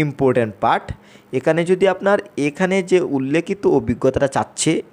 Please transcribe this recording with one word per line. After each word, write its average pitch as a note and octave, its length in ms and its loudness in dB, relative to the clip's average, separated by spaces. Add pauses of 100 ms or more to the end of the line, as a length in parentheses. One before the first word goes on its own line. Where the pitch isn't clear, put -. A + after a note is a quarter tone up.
important B2+ 460 0 (100)
part। C#3+ 240 0 (480)
এখানে D#3+ 320 0
যদি F#3 220 2
আপনার G3 300 0 (200)
এখানে F3+ 460 0
যে F#3 180 2
উল্লেখিত D3+ 640 -2
অভিজ্ঞতাটা C3 600 2
চাচ্ছে, - 540 -2 (120)